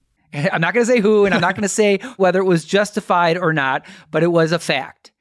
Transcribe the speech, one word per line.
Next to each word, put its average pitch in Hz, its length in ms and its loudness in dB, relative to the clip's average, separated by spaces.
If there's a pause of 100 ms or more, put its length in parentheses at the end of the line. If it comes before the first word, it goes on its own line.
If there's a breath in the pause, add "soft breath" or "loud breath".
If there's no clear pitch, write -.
<laughs> - 280 -20
I'm 156 260 -2
not 165 140 -2
gonna 233 120 2
say 247 140 2
who, 208 260 4
and 190 80 0
I'm 170 80 2
not 180 140 0
gonna 208 140 -4
say 202 280 2
<laughs> 254 200 -12
whether 185 220 2
it 196 60 0
was 175 200 0
justified 185 720 0
or 175 160 -2
not, 139 320 -2 (260 loud breath)
but 156 100 -2
it 165 120 2
was 160 180 2
a 165 80 -2
fact. - 600 -8